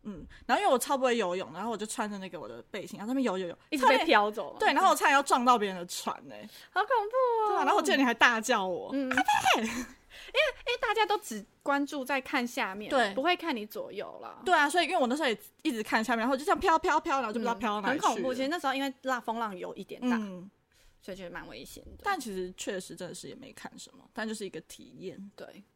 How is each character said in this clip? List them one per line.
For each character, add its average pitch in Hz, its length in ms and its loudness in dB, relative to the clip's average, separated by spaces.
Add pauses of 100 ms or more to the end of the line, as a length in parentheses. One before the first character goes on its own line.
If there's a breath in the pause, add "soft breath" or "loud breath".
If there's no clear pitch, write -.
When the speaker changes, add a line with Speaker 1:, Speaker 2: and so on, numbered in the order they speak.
Speaker 1:
嗯， 170 160 -12 (220 loud breath)
然 247 100 2
后 359 60 0
因 415 60 4
为 339 40 6
我 254 60 6
超 277 180 0
不 262 80 -2
会 240 140 2
游 180 180 0
泳， 139 160 -6
然 175 120 -10
后 233 80 -4
我 220 40 -2
就 196 80 -6
穿 220 240 -6
着 208 120 -8
那 185 100 -10
个 180 100 -10
我 117 80 -10
的 117 220 -12
背 190 160 -8
心， 196 140 -12
然 208 80 -8
后 240 40 -4
在 - 20 -2
那 - 20 -2
边 269 100 0
游 190 140 0
游 180 80 -6
游， 170 100 -10 (140 soft breath)
Speaker 2:
一 311 60 -2
直 262 100 0
被 285 180 6
飘 214 240 6
走 202 240 -8
嘛。 - 60 -16
Speaker 1:
差 427 60 2
点， - 40 6
对， 302 60 4
然 330 80 4
后 370 80 8
我 - 40 6
差 392 100 0
点 294 80 6
要 277 100 6
撞 269 200 2
到 247 140 8
别 208 100 0
人 190 80 -4
的 180 120 -8
船 - 280 -6 (140)
欸。 107 180 -14 (240 loud breath)
Speaker 2:
好 370 100 0
恐 427 80 -2 (200)
怖 480 60 -6 (300)
哦。 - 20 2
Speaker 1:
对 392 100 2
啊， 320 80 2
然 277 40 2
后 403 80 4
我 - 40 4
记 320 80 0
得 330 80 4
你 269 60 6
还 240 100 4
大 240 260 6
叫 220 280 2
我。 147 260 -4
Speaker 2:
嗯。 269 160 -2
Speaker 1:
阿 254 60 0
贝！ 762 480 4
Speaker 2:
因 - 20 -2
为， - 20 -4
因 - 1040 -4
为 494 60 -2
大 453 140 0
家 427 140 2
都 415 100 0
只 208 260 -8 (200)
关 285 200 2
注 277 220 -6
在 269 160 -2
看 262 240 -2
下 233 300 -4
面， 208 160 -10
Speaker 1:
对。 233 240 2
Speaker 2:
不 262 80 -2
会 359 120 4
看 330 200 -6
你 214 100 -6
左 - 260 -10
右 - 300 -10
啦。 - 240 -14
Speaker 1:
对 370 80 4
啊， 302 160 6
所 349 100 2
以 330 60 4
因 277 60 -4
为 370 60 0
我 262 100 4
那 240 80 0
时 311 80 -2
候 285 40 2
也 220 100 2 (260)
一 - 80 0
直 220 100 -4
看 226 220 0
下 240 100 0
面， 233 60 2
然 226 100 2
后 277 80 2
就 294 80 -6
这 392 60 2
样 330 80 4
飘 330 180 4
飘 320 220 4
飘， 302 180 0
然 254 80 0
后 214 80 -4
就 233 60 -2
不 220 40 -2
知 - 40 -2
道 233 80 0
飘 208 180 -2
到 208 80 -2
哪 247 100 0
里 294 80 0
去 415 60 -2
了。 311 60 6
Speaker 2:
嗯， - 20 0
很 - 20 0
恐 202 80 -4
怖。 254 80 0
其 254 120 -2
实 269 40 0
那 330 120 -2
时 285 80 -2
候 262 80 0
因 269 80 -2
为 269 180 -4
浪， 254 180 -2
风 226 200 -4
浪 208 180 -4
有 180 160 -10
一 202 100 -12
点 - 240 -14
大， 240 100 2
Speaker 1:
嗯。 196 300 -10 (540 soft breath)
Speaker 2:
所 202 100 -14
以 185 60 -10
觉 190 60 -14
得 170 80 -12
蛮 170 160 -12
危 127 180 -14
险 - 180 -18
的。 - 200 -20
Speaker 1:
但 392 160 0
其 233 120 -8
实 185 240 -6
确 202 240 -6
实 - 160 -12
真 175 140 -12
的 175 60 -12
是 165 120 -14
也 131 60 -14
没 - 200 -18
看 - 240 -16
什 - 180 -18
么， - 180 -20
但 220 140 -6
就 220 80 -6
是 214 100 -10
一 175 60 -10
个 160 100 -10
体 - 380 -20
验。 190 360 -14
Speaker 2:
对。 - 280 -18 (120)